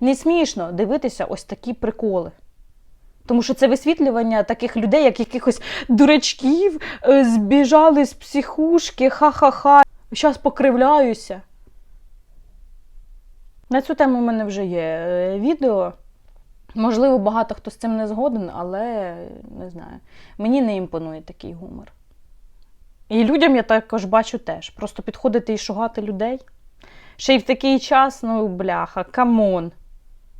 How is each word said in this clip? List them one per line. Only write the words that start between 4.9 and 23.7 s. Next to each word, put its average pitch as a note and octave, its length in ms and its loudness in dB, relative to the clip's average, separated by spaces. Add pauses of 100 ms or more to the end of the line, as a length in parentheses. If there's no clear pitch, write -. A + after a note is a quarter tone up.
як B3 160 2
якихось - 420 -2 (260)
дурачків, D4+ 920 2 (240)
е, C4+ 200 6
збіжали C#4 800 4
з - 100 -8
психушки, D4+ 960 0
ха-ха-ха, C#4+ 720 4 (300)
щас C#4+ 260 0
покривляюся. B3+ 1040 0 (2250)
На C4 120 0
цю D#4 120 -6
тему C4+ 240 2
в A#3+ 40 0
мене A3+ 220 -2
вже G3+ 220 -6
є, F3 140 -4
е, F3+ 580 -4
відео. G#3+ 540 -2 (840)
Можливо, A#3+ 440 2
багато G#3+ 360 -2
хто - 160 -16
з - 60 -20
цим A3+ 200 -6
не A3 100 -4
згоден, G#3+ 480 -4
але, F#3+ 600 -8 (420)
не F3+ 120 -14
знаю, E3+ 300 -20 (380)
мені A#3+ 240 0
не G#3+ 140 -2
імпонує D#3+ 460 -10
такий F3 300 -18
гумор. F3 400 -18 (1160)
І A3 160 2
людям C#4 320 2
я A3+ 60 0
також A3 420 -2